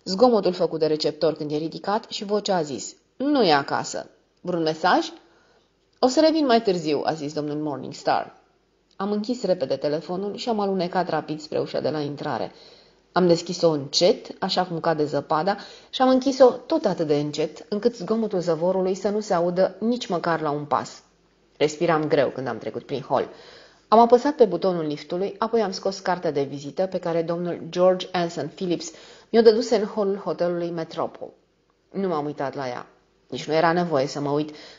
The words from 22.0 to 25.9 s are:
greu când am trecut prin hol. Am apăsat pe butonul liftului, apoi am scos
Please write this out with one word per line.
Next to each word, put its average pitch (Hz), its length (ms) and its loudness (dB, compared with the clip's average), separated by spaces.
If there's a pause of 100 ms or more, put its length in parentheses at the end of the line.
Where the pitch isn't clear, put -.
greu 143 220 2
când 131 180 -8
am 117 100 -6
trecut 107 280 -10
prin 139 160 0
hol. 123 280 0 (580)
Am 220 120 8
apăsat 240 340 6
pe 262 120 6
butonul 175 400 0
liftului, 175 520 -6
apoi 226 240 0
am 196 100 -2
scos 190 280 -6